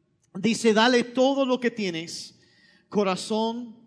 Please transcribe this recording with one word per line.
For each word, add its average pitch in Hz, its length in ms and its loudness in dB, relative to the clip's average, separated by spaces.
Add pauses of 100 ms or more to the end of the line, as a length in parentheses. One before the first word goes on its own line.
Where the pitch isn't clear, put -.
(340)
dice, 214 400 2
"Dale 240 300 4
todo 262 420 2
lo 247 140 0
que 240 100 -2
tienes, 175 680 -8 (480)
corazón 220 880 -2 (120)